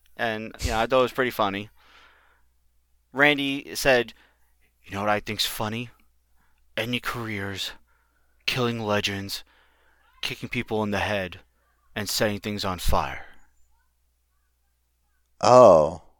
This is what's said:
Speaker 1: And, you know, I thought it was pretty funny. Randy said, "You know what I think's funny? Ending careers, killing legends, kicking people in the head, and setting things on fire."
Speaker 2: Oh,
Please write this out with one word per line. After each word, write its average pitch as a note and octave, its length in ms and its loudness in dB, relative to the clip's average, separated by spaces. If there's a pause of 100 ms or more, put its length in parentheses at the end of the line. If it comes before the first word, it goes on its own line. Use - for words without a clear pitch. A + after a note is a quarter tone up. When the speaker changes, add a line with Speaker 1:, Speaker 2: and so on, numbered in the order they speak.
(180)
Speaker 1:
And, A2 420 -6
you - 100 -6
know, A2 80 -2
I A2+ 80 0
thought C3 140 2
it B2+ 40 4
was A#2+ 100 -2
pretty B2 180 -2
funny. G#2 380 -4 (1400)
Randy C#3 600 0
said, B2 400 2 (680)
"You - 100 -16
know G2 60 -6
what G#2 100 -2
I G#2 100 0
think's - 280 -6
funny? A#2 420 -8 (880)
Ending A#2 220 -4
careers, G2+ 720 -8 (760)
killing A#2+ 360 -2
legends, G2+ 600 -4 (800)
kicking - 280 -10
people A2 340 -4
in G#2 80 -4
the G2 80 -2
head, F#2 400 -6 (560)
and G#2+ 120 -8
setting G#2 320 -2
things G#2 240 -8
on F#2 140 -6
fire." C#2+ 480 -2 (2250)
Speaker 2:
Oh, F2 640 8 (160)